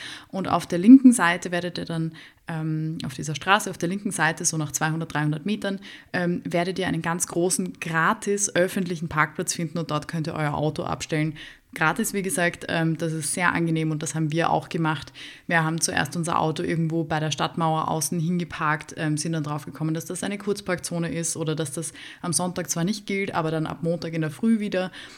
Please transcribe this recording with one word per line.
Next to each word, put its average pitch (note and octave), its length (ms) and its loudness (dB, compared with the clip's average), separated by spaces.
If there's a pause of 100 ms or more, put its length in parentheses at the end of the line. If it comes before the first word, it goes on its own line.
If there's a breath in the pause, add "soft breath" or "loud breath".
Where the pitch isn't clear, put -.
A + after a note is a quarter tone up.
(300 loud breath)
und F#3+ 180 -4
auf F3 180 2
der F3 140 0
linken B3+ 320 12
Seite F3 400 2
werdet F3 260 -2
ihr E3+ 80 -4
dann, E3 280 -2 (340 loud breath)
ähm, D#3 580 -2
auf C3 80 -6
dieser D3+ 220 -6
Straße, G3 340 2
auf F3+ 80 -8
der E3+ 120 -2
linken G3 220 -4
Seite, E3 320 0
so E3 140 0
nach D3+ 140 -2
zweihundert, D#3+ 420 -2
dreihundert D3+ 320 0
Metern, G3+ 340 -2 (340 loud breath)
ähm, F3+ 300 0
werdet F3 360 -2
ihr F3+ 80 -2
einen E3+ 140 -2
ganz E3+ 260 -2
großen, F3+ 520 0
gratis G3 760 0
öffentlichen F3 520 0
Parkplatz D#3 460 0
finden E3+ 240 -4
und E3 140 -4
dort D3 160 -2
könnt D#3+ 200 -4
ihr E3 60 -6
euer D3+ 220 0
Auto D3+ 280 0
abstellen. D#3+ 520 -2 (400 loud breath)
Gratis, E3+ 380 0
wie G3 100 0
gesagt, F3+ 440 0
ähm, D#3+ 300 2
das D#3+ 160 -2
ist D#3+ 220 -4
sehr F3 180 4
angenehm D#3+ 380 2
und D3+ 100 -2
das D#3+ 140 -6
haben D#3+ 160 2
wir E3 180 2
auch D#3 200 0
gemacht. D#3+ 440 -2 (320 loud breath)
Wir E3+ 180 2
haben D#3+ 160 0
zuerst E3+ 380 0
unser E3 220 0
Auto D#3+ 240 0
irgendwo E3 400 0
bei D#3 160 -2
der D#3 100 -2
Stadtmauer D#3+ 600 0
außen D#3+ 300 -2
hingeparkt, D#3+ 760 -2
ähm, D3+ 200 0
sind E3 160 -4
dann D#3+ 100 -2
drauf D3+ 220 -6
gekommen, D#3+ 280 -4
dass D#3+ 120 -4
das F3+ 180 -6
eine G3+ 160 -4
Kurzparkzone F3+ 760 -2
ist E3 240 -4
oder D#3 160 -2
dass D#3 180 -4
das D#3+ 220 -8 (300 loud breath)
am F3 100 -2
Sonntag F3+ 380 -2
zwar E3+ 140 0
nicht G#3 200 -2
gilt, G3 300 -2
aber D#3+ 160 0
dann D#3+ 160 0
ab - 160 -8
Montag E3+ 300 -2
in E3 80 2
der D#3 100 0
Früh A3+ 280 2
wieder. F#3 320 -2 (260 loud breath)